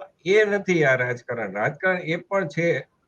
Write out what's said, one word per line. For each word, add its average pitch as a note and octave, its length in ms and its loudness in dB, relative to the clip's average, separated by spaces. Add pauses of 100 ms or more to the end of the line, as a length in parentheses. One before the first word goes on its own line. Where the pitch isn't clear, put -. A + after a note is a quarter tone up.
(260)
એ G#3 200 4
નથી F#3 380 2
આ C3 120 4
રાજકારણ. A#2+ 580 -4
રાજકારણ D3+ 440 -2
એ D#3+ 180 -4
પણ F#3+ 320 -4
છે, E3 400 -2 (200)